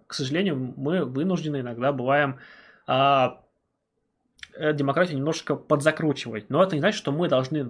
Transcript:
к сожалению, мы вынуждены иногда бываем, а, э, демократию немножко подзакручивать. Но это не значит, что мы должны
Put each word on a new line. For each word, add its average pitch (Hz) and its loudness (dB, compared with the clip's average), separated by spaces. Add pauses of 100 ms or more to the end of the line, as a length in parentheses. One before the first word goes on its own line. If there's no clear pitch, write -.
к - -12
сожалению, 151 0 (200)
мы 151 0
вынуждены 151 -2
иногда 123 -2
бываем, 135 0 (480)
а, 135 4 (1160)
э, 151 0
демократию 143 0
немножко 147 -2
подзакручивать. 143 0
Но 151 4
это 190 2
не 143 -2
значит, 208 0
что 143 -4
мы 165 0
должны 135 0